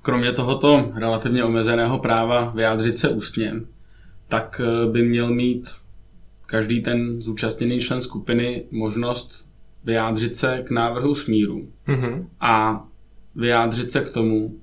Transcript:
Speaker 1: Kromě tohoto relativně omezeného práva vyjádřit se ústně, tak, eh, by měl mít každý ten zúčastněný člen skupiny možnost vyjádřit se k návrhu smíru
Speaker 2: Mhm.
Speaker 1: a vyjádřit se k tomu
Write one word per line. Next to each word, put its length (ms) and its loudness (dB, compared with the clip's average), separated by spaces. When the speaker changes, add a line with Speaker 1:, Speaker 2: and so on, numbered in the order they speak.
Speaker 1:
Kromě 300 0
tohoto 600 4
relativně 500 0
omezeného 540 2
práva 560 2
vyjádřit 440 2
se 100 2
ústně, 440 -2
tak, 360 -4
eh, 260 2
by 120 2
měl 280 2
mít 380 0
každý 360 0
ten 400 -2
zúčastněný 580 -2
člen 200 -2
skupiny 720 -4
možnost 760 -4
vyjádřit 500 0
se 320 -2
k 40 -14
návrhu 440 0
smíru 480 0
Speaker 2:
Mhm. 400 -2
Speaker 1:
a 440 2
vyjádřit 540 2
se 100 0
k 100 -6
tomu 520 0